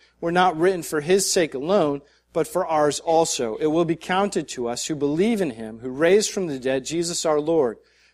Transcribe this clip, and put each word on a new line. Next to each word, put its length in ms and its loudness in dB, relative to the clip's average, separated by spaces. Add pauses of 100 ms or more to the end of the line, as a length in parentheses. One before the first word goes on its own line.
(200)
were 120 -2
not 220 4
written 280 2
for 180 -4
his 320 0
sake 220 0
alone, 480 0 (340)
but 100 0
for 200 -2
ours 340 2
also. 560 0
It 120 0
will 180 2
be 100 -2
counted 520 -2
to 200 -6
us 160 -6
who 100 -6
believe 460 0
in 120 -2
him, 260 -12
who 100 -10
raised 420 4
from 180 -4
the 100 -6
dead 260 -2
Jesus 400 -4
our 160 2
Lord, 380 0 (360)